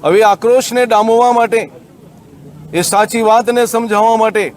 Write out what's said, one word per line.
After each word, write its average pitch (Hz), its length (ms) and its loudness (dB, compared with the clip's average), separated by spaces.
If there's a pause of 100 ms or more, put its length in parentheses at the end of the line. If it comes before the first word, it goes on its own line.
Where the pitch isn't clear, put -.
હવે 180 200 2
આક્રોશને 233 600 0
ડામવા 226 500 2
માટે, 226 240 0 (1160)
એ 175 40 -2
સાચી 214 460 -2
વાતને 240 380 2
સમજાવવા 226 560 0
માટે 214 220 0 (120)